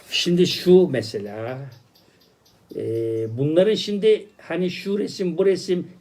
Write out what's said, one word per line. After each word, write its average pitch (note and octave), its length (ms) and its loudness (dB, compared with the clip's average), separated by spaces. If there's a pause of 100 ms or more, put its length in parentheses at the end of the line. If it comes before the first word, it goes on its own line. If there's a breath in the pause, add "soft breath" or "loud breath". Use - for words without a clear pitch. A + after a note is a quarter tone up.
Şimdi F3 380 2
şu F#3 400 6
mesela, A2+ 720 -6 (1160 soft breath)
e, G2 80 -6 (540)
bunların E3+ 380 2
şimdi G#3 520 0 (100)
hani F3+ 340 -4
şu G3 280 -4
resim, F3+ 380 -4
bu F#3+ 80 2
resim, F3+ 420 0 (140)